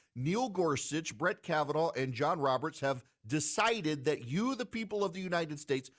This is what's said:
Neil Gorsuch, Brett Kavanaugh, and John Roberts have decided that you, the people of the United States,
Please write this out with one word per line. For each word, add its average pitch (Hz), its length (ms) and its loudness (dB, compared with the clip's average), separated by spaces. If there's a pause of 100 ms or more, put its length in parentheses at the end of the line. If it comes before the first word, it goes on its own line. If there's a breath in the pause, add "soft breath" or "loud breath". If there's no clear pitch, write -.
(140 soft breath)
Neil 180 340 2
Gorsuch, 160 680 0
Brett 175 240 0
Kavanaugh, 151 520 2
and 131 200 -2
John 147 260 2
Roberts 139 400 0
have 135 240 0 (220 soft breath)
decided 156 800 0
that 143 220 0
you, 214 280 0
the 240 100 -4
people 208 400 -4
of 185 80 -2
the 185 80 -8
United 170 380 -2
States, 135 400 -2